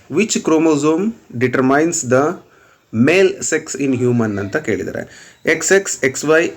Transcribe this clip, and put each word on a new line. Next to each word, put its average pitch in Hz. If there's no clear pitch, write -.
Which 208
chromosome 160
determines 135
the 143
male 180
sex 151
in 135
human 113
ಅಂತ 101
ಕೇಳಿದ್ದಾರೆ. -
ಎಕ್ಸ್ 165
ಎಕ್ಸ್, 196
ಎಕ್ಸ್ 135
ವೈ, 160